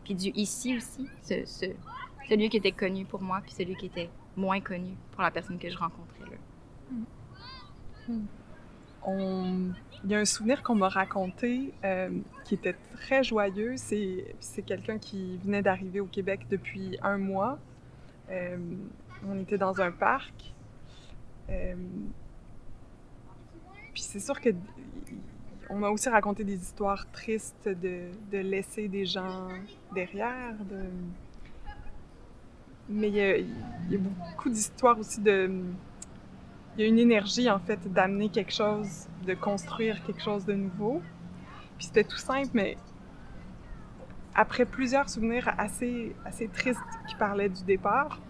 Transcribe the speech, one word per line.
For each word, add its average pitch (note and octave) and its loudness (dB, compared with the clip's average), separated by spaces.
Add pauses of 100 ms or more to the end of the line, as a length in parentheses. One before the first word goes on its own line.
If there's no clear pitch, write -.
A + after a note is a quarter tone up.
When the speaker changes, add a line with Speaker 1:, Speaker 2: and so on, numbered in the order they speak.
Speaker 1:
puis G#3 -4
du F#3 0
ici A#3 2
aussi, C4 -6 (140)
ce, - 0
ce, - -6 (640)
ce - 8
lieu G#3+ 6
qui A3 4
était G3 6
connu F#3+ 0
pour F#3+ -6
moi, F#3 0
puis - -14
celui F#3 -2
qui F3+ -8
était F3 -4 (280)
moins F#3+ 2
connu F#3 -6 (180)
pour F#3+ 0
la E3 6
personne F3 -4
que F3 -6
je F3 -6
rencontrais - -6
là. - -14 (1700)
Speaker 2:
Mhm. A3 -2 (840)
On, F#3 0 (320)
il G3 0
y G#3 4
a G#3 6
un G#3 4
souvenir A3 2
qu'on A#3+ 4
m'a F#3+ 8
raconté, G3 0 (100)
euh, F#3 2 (340)
qui - 2
était F3+ 0 (200)
très C4+ 4
joyeux. G#3+ 2
C'est, G3 -2
c'est - -8
quelqu'un G#3 -2
qui F#3 -6
venait G3+ 4
d'arriver F#3+ 4
au G3 0
Québec F#3+ -2
depuis F#3+ -2
un G3 2
mois. G3 2 (720)
Euh, F3+ -4 (680)
on G3 -2
était F#3+ 0
dans F#3+ 2
un F3+ 4
parc. - 2 (1000)
Euh, F#3 0 (2250)
puis - -8
c'est - -8
sûr C#4 -4
que B3 6 (1200)
on G3 -2
m'a G3+ 2
aussi G#3 2
raconté G#3 6
des G3 -2
histoires G3 0
tristes - -4
de, F3+ -4 (220)
de G3+ -2
laisser F#3+ -2
des G3 0
gens F#3 -2 (460)
derrière. A#3 -2 (160)
De... G3 -6 (2000)
Mais G#3 2
il G3+ 2
y G#3 6
a, G3 8
il F#3 2 (420)
y G3 4
a - 2
beaucoup G3 -2
d'histoires A3+ 6
aussi G#3+ -4
de, G3 6 (1300)
il A3 4
y - 8
a G#3+ 8
une A3+ 10
énergie, A#3 8
en G3 6
fait, F#3+ -2
d'amener G3 6
quelque G#3 0
chose, G#3 2 (180)
de F#3 2
construire G3+ 0
quelque - -4
chose G#3 0
de G#3 2
nouveau. G#3 2 (760)
Puis - -8
c'était G#3+ 8
tout - -2
simple, C4+ 0
mais G#3 4 (1600)
après A3 6
plusieurs C4+ 2
souvenirs A#3 2
assez, A#3+ -2 (100)
assez - -6
tristes - 0 (280)
qui - -8
parlaient G3+ 2
du F#3 -6
départ G3+ 4 (100)